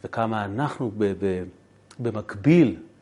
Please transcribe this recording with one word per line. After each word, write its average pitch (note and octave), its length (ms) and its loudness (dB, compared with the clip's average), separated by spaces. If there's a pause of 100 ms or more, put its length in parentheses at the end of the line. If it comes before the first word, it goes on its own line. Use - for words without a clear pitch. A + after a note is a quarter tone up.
וכמה A2 400 -4
אנחנו A#2+ 540 -4
ב-, G2+ 140 2 (120)
ב-, F#2 200 -2 (540)
במקביל A2+ 800 4 (260)